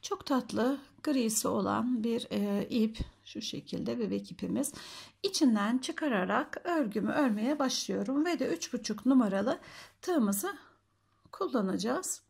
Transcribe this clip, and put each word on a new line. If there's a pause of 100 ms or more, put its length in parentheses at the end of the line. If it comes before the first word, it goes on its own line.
Çok
tatlı (240)
grisi
olan
bir,
e,
ip. (260)
Şu
şekilde
bebek
ipimiz. (500)
İçinden
çıkararak
örgümü
örmeye
başlıyorum
ve
de
üç
buçuk
numaralı (440)
tığımızı (760)
kullanacağız.